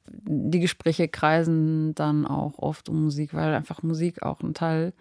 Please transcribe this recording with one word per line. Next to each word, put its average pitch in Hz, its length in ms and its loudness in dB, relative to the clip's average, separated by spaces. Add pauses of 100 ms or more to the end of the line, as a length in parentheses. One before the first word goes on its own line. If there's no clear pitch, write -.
die - 540 -2
Gespräche 165 480 0
kreisen 160 840 2
dann 151 320 0
auch 147 320 -4
oft 151 320 -6
um 156 140 2
Musik, 147 280 -2
weil 156 220 0
einfach - 280 -6
Musik 165 400 -2
auch - 200 -6
ein 170 100 -4
Teil 165 480 -2